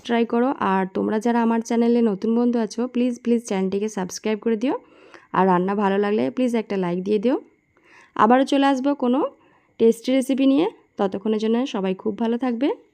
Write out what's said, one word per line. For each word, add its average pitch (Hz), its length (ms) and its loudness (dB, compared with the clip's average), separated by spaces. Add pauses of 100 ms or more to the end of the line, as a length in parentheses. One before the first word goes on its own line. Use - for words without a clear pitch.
ট্রাই 233 220 0
করো। 240 240 0 (120)
আর 190 220 0 (100)
তোমরা 202 260 -2
যারা 240 220 0
আমার 226 200 0
চ্যানেলে 233 400 2
নতুন 220 340 0
বন্ধু 240 240 2
আছো, 220 280 -4
প্লিজ, 240 320 -2
প্লিজ 233 280 0
চ্যানেলটিকে 196 420 -2
সাবস্ক্রাইব 208 500 -6
করে 226 180 -2
দিও। 262 180 -2 (580)
আর 185 140 2
রান্না 185 280 2
ভালো 196 220 0
লাগলে 208 340 0
প্লিজ 247 240 -2
একটা 214 220 -4
লাইক 180 260 -2
দিয়ে 208 160 0
দিও। 247 180 0 (760)
আবারও 254 300 4
চলে 277 200 2
আসবো 277 300 0
কোনো 254 240 0 (600)
টেস্টি 226 320 2
রেসিপি 269 360 2
নিয়ে, 285 180 4 (300)
ততক্ষণের 202 440 -2
জন্য 220 180 0 (100)
সবাই 190 280 -2
খুব 208 220 -6
ভালো 226 200 -2
থাকবে। 254 300 -2 (260)